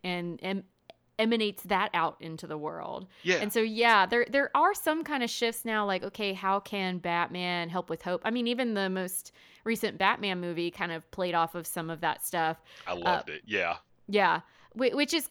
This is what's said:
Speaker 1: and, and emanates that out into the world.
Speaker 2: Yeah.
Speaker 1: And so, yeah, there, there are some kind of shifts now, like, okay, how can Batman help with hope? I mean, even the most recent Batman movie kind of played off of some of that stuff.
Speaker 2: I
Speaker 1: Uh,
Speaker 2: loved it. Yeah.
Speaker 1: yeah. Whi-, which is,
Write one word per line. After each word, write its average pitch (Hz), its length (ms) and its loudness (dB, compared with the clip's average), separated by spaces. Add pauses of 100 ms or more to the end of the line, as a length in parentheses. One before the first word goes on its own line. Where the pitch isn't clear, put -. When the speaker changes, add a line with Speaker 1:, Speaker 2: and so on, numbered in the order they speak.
Speaker 1:
and, 175 380 -4
and 190 220 -4 (540)
emanates 220 460 2
that 196 300 2
out 160 260 2
into 160 260 -10
the 151 120 -8
world. 160 480 -8 (160)
Speaker 2:
Yeah. 175 140 2
Speaker 1:
And 208 160 -2
so, 233 80 2
yeah, 220 440 6
there, 233 240 2
there 269 280 2
are 349 180 4
some 320 300 0
kind 285 180 -2
of 233 80 -2
shifts 233 340 -2
now, 214 220 0
like, 190 160 0
okay, 202 300 -4
how 190 280 0
can 185 380 -2
Batman 175 720 -2
help 180 200 -4
with 160 140 -4
hope? 175 220 -2
I 226 60 2
mean, 233 180 0
even 240 260 0
the 196 160 0
most 185 400 -4 (320)
recent 220 340 -2
Batman 190 440 2
movie 170 300 -2
kind 175 220 -4
of 160 200 -8
played 180 220 -2
off 165 200 2
of 170 120 -8
some 165 220 -6
of 165 120 -6
that 160 240 -2
stuff. 160 320 0 (300)
Speaker 2:
I 175 60 -4
Speaker 1:
Uh, - 40 -2
Speaker 2:
loved 175 340 0
it. 76 160 -10
Yeah. 92 300 0 (320)
Speaker 1:
yeah. 185 320 4 (340)
Whi-, 247 180 2
which 285 220 2
is, 311 160 -2